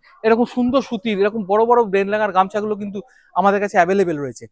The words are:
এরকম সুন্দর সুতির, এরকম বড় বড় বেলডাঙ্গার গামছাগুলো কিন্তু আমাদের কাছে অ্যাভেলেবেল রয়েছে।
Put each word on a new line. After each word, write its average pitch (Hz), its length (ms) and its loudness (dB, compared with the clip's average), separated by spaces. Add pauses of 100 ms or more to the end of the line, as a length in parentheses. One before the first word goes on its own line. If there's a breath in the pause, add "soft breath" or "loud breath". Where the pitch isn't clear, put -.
(220 soft breath)
এরকম 226 220 2
সুন্দর 247 380 0
সুতির, 220 360 -4
এরকম 208 260 0
বড় 202 200 2
বড় 240 200 4
বেলডাঙ্গার 196 480 -2
গামছাগুলো 202 440 0
কিন্তু 202 240 -10 (340 soft breath)
আমাদের 196 260 2
কাছে 202 160 -4
অ্যাভেলেবেল 175 420 2
রয়েছে। 127 340 -10